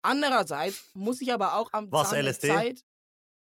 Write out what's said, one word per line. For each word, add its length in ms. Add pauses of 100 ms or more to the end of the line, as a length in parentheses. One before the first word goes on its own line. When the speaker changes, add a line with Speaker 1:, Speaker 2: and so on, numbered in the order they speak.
Speaker 1:
Andererseits 920
muss 260
ich 120
aber 240
auch 160
am 180
Speaker 2:
Was, 40
Speaker 1:
Zahn 260
der 0
Speaker 2:
L 80
S 120
D? 0
Speaker 1:
Zeit, 400 (640)